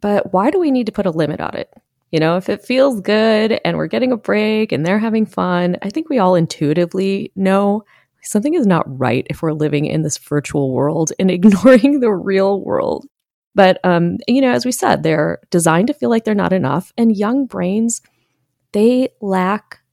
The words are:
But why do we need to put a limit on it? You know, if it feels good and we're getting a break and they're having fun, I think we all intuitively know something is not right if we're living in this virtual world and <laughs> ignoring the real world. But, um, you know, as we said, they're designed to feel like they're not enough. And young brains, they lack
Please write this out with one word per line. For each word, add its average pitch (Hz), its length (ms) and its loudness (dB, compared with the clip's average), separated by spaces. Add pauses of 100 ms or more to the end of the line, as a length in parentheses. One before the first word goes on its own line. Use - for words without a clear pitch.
But 208 320 -2
why 196 160 2
do 381 100 0
we 320 120 0
need 254 140 0
to 214 80 -6
put 202 120 -4
a 185 60 -2
limit 156 300 -2
on - 140 -8
it? - 180 -10 (380)
You 160 80 0
know, 165 180 2
if 185 120 -6
it - 160 -4
feels 254 360 0
good 220 640 2
and 170 120 -2
we're 156 100 -4
getting 233 240 0
a 240 60 -2
break 214 540 -2
and 143 140 -2
they're 190 140 0
having 220 260 0
fun, 180 560 -2
I 196 80 -6
think 320 200 -6
we 269 100 0
all 185 160 4
intuitively 175 1000 -2
know 202 480 0 (380)
something 226 340 -2
is 302 100 2
not 180 200 2 (140)
right 127 300 0
if 147 120 -8
we're 160 120 -2
living 151 320 -2
in - 160 -2
this 151 160 -4
virtual 143 540 -4
world 151 480 0
and 185 120 2
<laughs> - 0 -
ignoring 214 680 4
the 240 140 0
real 190 480 0
world. - 440 -4 (480)
But, 185 300 4
um, 175 340 2 (100)
you 254 140 2
know, 254 100 2
as 247 140 -2
we 247 60 -2
said, - 320 0
they're 160 360 0 (100)
designed 170 380 2
to 294 60 -2
feel 240 160 -4
like 226 160 0
they're 214 100 -2
not 180 180 0
enough. 170 440 -2
And 226 180 2
young 233 300 -2
brains, 208 560 -4 (680)
they 247 380 2 (120)
lack 190 580 -4 (140)